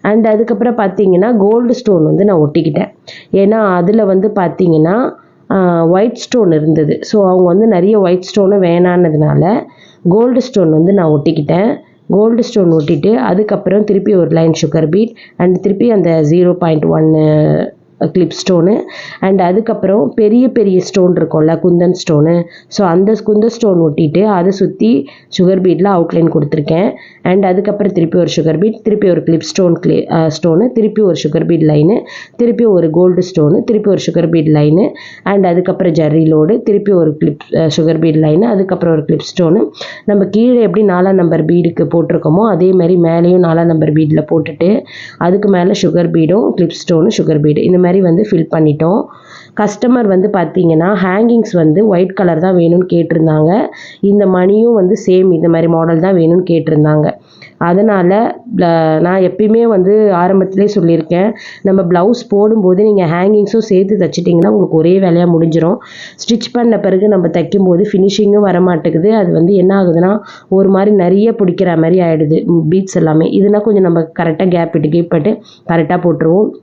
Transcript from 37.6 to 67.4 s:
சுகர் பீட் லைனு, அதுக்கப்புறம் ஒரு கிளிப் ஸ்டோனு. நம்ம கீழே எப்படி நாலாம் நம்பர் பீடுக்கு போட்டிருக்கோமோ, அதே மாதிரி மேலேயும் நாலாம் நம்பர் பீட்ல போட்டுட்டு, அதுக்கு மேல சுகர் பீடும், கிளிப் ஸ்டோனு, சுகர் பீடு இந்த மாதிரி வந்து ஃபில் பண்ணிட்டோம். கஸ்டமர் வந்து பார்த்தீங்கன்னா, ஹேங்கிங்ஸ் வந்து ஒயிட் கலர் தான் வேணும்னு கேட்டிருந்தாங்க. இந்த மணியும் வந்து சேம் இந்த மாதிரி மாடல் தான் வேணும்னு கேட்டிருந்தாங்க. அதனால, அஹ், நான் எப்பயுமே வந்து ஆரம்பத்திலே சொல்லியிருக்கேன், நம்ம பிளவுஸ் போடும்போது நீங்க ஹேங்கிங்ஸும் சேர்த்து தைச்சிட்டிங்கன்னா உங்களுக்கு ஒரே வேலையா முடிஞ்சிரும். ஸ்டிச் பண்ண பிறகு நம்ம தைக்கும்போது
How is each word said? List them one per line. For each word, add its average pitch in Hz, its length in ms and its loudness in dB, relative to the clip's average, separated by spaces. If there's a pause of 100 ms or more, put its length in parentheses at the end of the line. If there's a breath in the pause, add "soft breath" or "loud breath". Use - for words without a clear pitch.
சுகர் 160 220 0
பீட் 160 160 0
லைனு, 156 260 2
அதுக்கப்புறம் 190 520 -2
ஒரு 151 120 -2
கிளிப் 151 200 -2 (100)
ஸ்டோனு. 180 340 0 (360 loud breath)
நம்ம 202 200 0
கீழே 233 360 2
எப்படி 208 240 0
நாலாம் 185 280 0
நம்பர் 165 320 0
பீடுக்கு 170 500 0
போட்டிருக்கோமோ, 165 540 0
அதே 185 220 0
மாதிரி 180 300 2
மேலேயும் 170 380 2
நாலாம் 170 260 0
நம்பர் 156 280 0
பீட்ல 156 380 0
போட்டுட்டு, 165 520 -2 (340 loud breath)
அதுக்கு 196 320 0
மேல 180 220 2 (100)
சுகர் 170 300 0
பீடும், 170 380 0
கிளிப் 170 220 -2
ஸ்டோனு, 170 360 -2 (140)
சுகர் 156 180 0
பீடு 151 240 0
இந்த 180 140 2
மாதிரி 180 100 2
வந்து 185 440 2
ஃபில் 165 240 0
பண்ணிட்டோம். 160 480 0 (500 loud breath)
கஸ்டமர் 233 520 -2
வந்து 196 280 0
பார்த்தீங்கன்னா, 170 680 0
ஹேங்கிங்ஸ் 214 500 0
வந்து 170 340 2
ஒயிட் 185 260 0
கலர் 175 260 0
தான் 185 160 0
வேணும்னு 175 380 2
கேட்டிருந்தாங்க. 165 760 0 (320 loud breath)
இந்த 202 280 2
மணியும் 202 460 2
வந்து 196 220 2 (100)
சேம் 185 280 2
இந்த 170 160 0
மாதிரி 165 220 0
மாடல் 165 280 0
தான் 190 160 0
வேணும்னு 170 340 2
கேட்டிருந்தாங்க. 151 640 0 (440 loud breath)
அதனால, 196 800 0 (220)
அஹ், 165 420 0
நான் 180 220 0
எப்பயுமே 208 400 0
வந்து 208 520 2
ஆரம்பத்திலே 190 540 0 (120)
சொல்லியிருக்கேன், 170 540 0 (280 loud breath)
நம்ம 190 200 0
பிளவுஸ் 180 480 0
போடும்போது 208 540 2
நீங்க 202 220 2
ஹேங்கிங்ஸும் 196 520 0
சேர்த்து 202 380 0
தைச்சிட்டிங்கன்னா 175 520 0
உங்களுக்கு 196 300 0
ஒரே 175 220 2
வேலையா 175 280 2
முடிஞ்சிரும். 165 500 0 (380 loud breath)
ஸ்டிச் - 360 -6
பண்ண 233 280 0
பிறகு 190 280 0
நம்ம 185 200 0
தைக்கும்போது 175 640 0